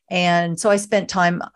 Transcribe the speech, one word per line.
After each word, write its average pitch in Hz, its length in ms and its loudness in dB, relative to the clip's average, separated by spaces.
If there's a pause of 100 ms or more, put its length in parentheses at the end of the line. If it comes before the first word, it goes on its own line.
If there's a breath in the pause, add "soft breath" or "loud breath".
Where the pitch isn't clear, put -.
And 170 500 0
so 220 100 0
I 202 80 4
spent 202 320 -2
time, 175 320 0 (140)